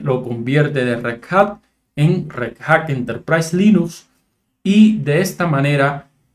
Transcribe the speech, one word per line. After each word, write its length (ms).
lo 180
convierte 600
de 140
Red 320
Hat 300
en 340
Red 300
Hat 300
Enterprise 680
Linux 540
y 360
de 240
esta 260
manera, 600